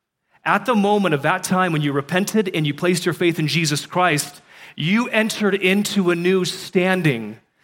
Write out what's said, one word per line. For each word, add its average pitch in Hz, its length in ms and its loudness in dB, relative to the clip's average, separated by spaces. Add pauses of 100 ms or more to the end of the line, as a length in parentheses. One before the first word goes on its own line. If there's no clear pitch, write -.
(440)
at 190 220 0
the 254 80 2
moment 202 400 2
of 135 80 -2
that 180 220 -2
time 185 280 0
when 151 100 0
you 143 100 -2
repented 185 600 -2
and 156 140 0
you 143 80 -2
placed 180 320 -2
your 160 80 0
faith 170 240 0
in 156 80 0
Jesus 147 400 -2
Christ, 175 560 0 (320)
you 214 340 0
entered 214 460 0
into 190 560 2
a 170 60 2
new 180 280 2
standing, 156 920 -2 (260)